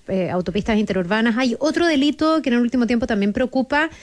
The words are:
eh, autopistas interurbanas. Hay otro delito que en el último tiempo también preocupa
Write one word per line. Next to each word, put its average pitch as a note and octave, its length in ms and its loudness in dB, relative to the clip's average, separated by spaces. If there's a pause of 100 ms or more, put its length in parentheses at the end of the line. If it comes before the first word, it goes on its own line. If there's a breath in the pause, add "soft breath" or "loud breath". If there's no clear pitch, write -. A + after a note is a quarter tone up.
eh, F#3 240 -2
autopistas F#3+ 480 -2
interurbanas. G#3 580 0
Hay B3+ 220 0
otro D#4+ 260 0
delito D#4 560 2
que C4+ 80 -2
en A#3+ 60 2
el A#3+ 60 2
último A#3+ 260 0
tiempo A#3+ 180 0
también G#3 260 0
preocupa C4 600 0 (120)